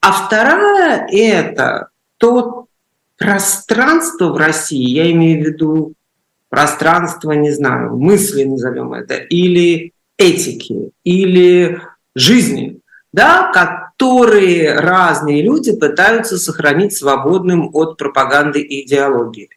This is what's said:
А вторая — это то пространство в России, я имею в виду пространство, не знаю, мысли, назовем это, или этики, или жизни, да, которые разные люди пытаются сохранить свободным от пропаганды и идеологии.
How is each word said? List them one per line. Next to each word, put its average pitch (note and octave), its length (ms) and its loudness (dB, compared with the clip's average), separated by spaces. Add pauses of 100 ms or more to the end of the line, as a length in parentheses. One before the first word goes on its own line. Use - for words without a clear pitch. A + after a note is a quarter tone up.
А F#3+ 120 2
вторая — D#4+ 1000 0
это F#3 760 0 (280)
то A#3+ 500 0 (520)
пространство G#3 1120 -2
в - 40 -6
России, D#3 520 -2
я D#3+ 240 0
имею E3 300 2
в D3+ 60 -2
виду D#3 440 -2 (560)
пространство, D#3 840 -2
не D3+ 180 0
знаю, B2 460 -4
мысли, C#3+ 480 2
назовем B2+ 500 -6
это, - 220 -10
или F3 760 0 (240)
этики, - 760 -2 (120)
или F3+ 760 2 (340)
жизни, E3+ 640 0 (340)
да, E4 400 2
которые F#3 1200 2
разные D#3 680 0
люди B3 340 0
пытаются F#3+ 600 0
сохранить D#3+ 580 -2
свободным D#3+ 760 0
от D#3+ 240 -2
пропаганды C#3 640 -2
и C#3 260 -10
идеологии. B2+ 680 -2